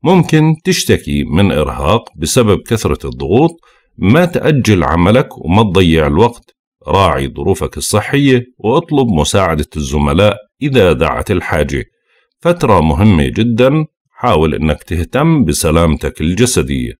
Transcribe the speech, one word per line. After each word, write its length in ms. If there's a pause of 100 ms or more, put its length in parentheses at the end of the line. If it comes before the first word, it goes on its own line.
ممكن 600
تشتكي 600
من 280
إرهاق 680
بسبب 440
كثرة 460
الضغوط. 440 (460)
ما 280
تأجل 580
عملك 540
وما 260
تضيع 440
الوقت. 360 (440)
راعي 400
ظروفك 500
الصحية 680 (140)
واطلب 500
مساعدة 680
الزملاء 600 (240)
إذا 320
دعت 380
الحاجة. 520 (560)
فترة 420
مهمة 460
جدًا، 580 (260)
حاول 440
إنك 280
تهتم 600
بسلامتك 760
الجسدية. 800